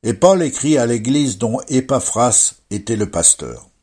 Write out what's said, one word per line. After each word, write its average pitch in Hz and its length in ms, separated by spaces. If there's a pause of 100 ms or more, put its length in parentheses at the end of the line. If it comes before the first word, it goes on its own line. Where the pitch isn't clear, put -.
Et 113 100
Paul 180 280
écrit 147 360
à 120 80
l'église 120 520
dont 120 300
Épaphras 127 840 (160)
était 104 260
le 104 120
pasteur. 67 640 (120)